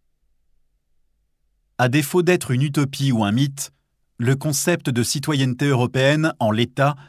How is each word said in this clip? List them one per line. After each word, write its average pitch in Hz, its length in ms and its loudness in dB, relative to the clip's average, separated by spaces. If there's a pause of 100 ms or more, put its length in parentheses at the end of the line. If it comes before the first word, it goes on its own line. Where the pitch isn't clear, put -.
(1800)
À 127 120 2
défaut 151 340 0
d'être 175 300 0
une 123 100 2
utopie 139 480 -2
ou 110 140 2
un 101 80 0
mythe, 139 400 -2 (460)
le 127 180 0
concept 151 540 -2
de 117 120 0
citoyenneté 139 640 -2
européenne 139 720 2
en 110 140 0
l'état 135 420 0 (140)